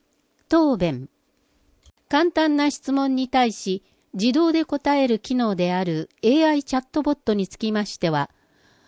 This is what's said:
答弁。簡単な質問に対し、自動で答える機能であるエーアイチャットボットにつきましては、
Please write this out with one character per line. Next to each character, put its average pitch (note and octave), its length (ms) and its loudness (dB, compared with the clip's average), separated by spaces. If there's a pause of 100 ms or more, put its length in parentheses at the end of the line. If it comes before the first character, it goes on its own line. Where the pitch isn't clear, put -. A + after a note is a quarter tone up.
(500)
答 D#4 280 2
弁。 C#3+ 320 -4 (1000)
簡 D#4+ 220 2
単 D#4 260 2
な D4 120 2
質 - 220 -6
問 C4+ 240 0
に B3+ 140 -4
対 B3 240 0
し、 F#3+ 300 -6 (300)
自 A3 200 0
動 E4 180 4
で D#4+ 140 0
答 C#4+ 360 0
え C4+ 60 2
る A3 120 0
機 - 160 -6
能 A3+ 200 0
で F3 180 0
あ F#3 100 -2
る D#3+ 260 -4 (120)
エ C#4 220 4
ー D#4 40 4
ア D#4 60 2
イ C#4+ 100 -2
チ - 120 -6
ャ C4 60 -2
ッ - 100 -8
ト D#4 100 -2
ボ D4 120 0
ッ - 20 -8
ト - 180 -2
に G3 140 -2
つ - 100 -18
き A3 140 -4
ま G#3 140 -2
し - 120 -12
て F3 120 -2
は、 D3 200 -2 (580)